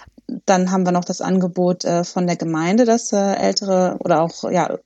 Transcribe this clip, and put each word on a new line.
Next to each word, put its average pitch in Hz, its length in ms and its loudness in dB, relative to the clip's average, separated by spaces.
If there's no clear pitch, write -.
Dann 185 260 2
haben 190 140 0
wir 180 80 2
noch 175 120 0
das 185 160 -8
Angebot, 180 640 0
äh, 175 200 0
von 180 200 -2
der 170 120 -2
Gemeinde, 170 480 2
dass, 226 260 0
äh, 196 220 2
ältere 190 680 0
oder 165 240 2
auch, - 260 -4
ja, 175 360 0